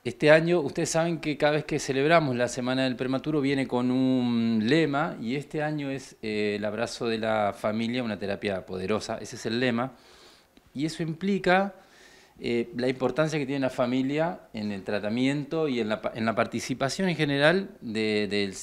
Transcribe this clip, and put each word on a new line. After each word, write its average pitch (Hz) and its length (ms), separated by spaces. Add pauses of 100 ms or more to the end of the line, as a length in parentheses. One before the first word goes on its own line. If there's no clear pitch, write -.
Este 147 300
año, 165 300
ustedes 156 280
saben 165 300
que 147 160
cada 151 160
vez 147 120
que 156 140
celebramos 143 560
la 120 140
Semana 127 360
del 127 120
Prematuro 131 440
viene 135 280
con 123 240
un 120 720
lema, 147 560
y 123 160
este 147 260
año 151 280
es, 131 320
eh, 107 340
"El 101 80
abrazo 110 420
de 113 120
la 107 380
familia, 113 460
una 110 160
terapia 98 480
poderosa". 98 520
Ese 110 180
es 113 100
el 113 140
lema. 127 320 (800)
Y 139 120
eso 160 180
implica, 185 680 (680)
eh, 117 320
la 123 140
importancia 131 500
que 143 60
tiene 139 160
la 131 80
familia 135 720 (140)
en 104 180
el 98 100
tratamiento 131 840
y 123 100
en 107 120
la 107 100
pa-, - 140
en 113 100
la 113 100
participación 127 760
en 165 60
general 151 520 (140)
de, 107 480
del, 101 320